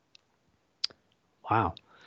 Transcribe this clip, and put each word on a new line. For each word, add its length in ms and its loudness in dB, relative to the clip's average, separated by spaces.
Wow. 240 2